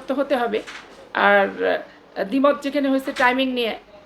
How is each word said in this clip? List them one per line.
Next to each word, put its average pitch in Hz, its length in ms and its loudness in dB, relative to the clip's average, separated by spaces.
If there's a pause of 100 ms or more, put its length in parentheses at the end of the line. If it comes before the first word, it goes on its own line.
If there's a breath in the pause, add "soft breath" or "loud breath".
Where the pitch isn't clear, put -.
তো 269 60 -2
হতে 269 220 -2
হবে। 226 260 -2 (520)
আর, 202 340 4 (180)
আহ, - 580 -4
দ্বিমত 269 380 2
যেখানে 277 280 -2
হয়েছে 269 220 -2
টাইমিং 262 400 2
নিয়ে, 233 260 -4 (280)